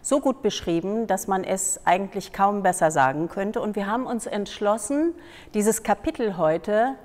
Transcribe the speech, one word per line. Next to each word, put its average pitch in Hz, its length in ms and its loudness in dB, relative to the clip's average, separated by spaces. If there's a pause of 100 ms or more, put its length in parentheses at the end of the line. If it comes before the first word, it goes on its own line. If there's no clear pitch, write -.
so 285 180 2
gut 262 220 0
beschrieben, 196 640 -2
dass 196 220 -2
man 190 160 -2
es - 420 -4
eigentlich 190 480 0
kaum 202 300 2
besser 175 260 4
sagen 147 400 2
könnte. 202 320 -4
Und 208 140 -4
wir 196 100 -2
haben 233 220 -2
uns 233 180 -6
entschlossen, 226 880 -2 (400)
dieses 214 300 2
Kapitel 214 540 -2
heute 208 680 2